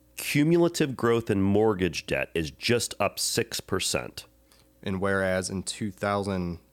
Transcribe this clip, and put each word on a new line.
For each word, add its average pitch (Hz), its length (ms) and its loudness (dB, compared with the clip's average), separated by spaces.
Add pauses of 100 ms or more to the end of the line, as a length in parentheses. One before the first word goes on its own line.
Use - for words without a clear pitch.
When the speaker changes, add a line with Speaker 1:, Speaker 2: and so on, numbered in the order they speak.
(160)
Speaker 1:
cumulative 160 800 2
growth 117 320 2
in 98 140 2
mortgage 98 640 2
debt 67 280 -2
is 80 160 -2
just - 500 -2
up 98 180 -2
six - 420 -2
percent. - 640 -4 (580)
Speaker 2:
And 95 180 -4
whereas 95 500 0
in 95 120 -4
two - 280 -6
thousand 95 680 -2 (140)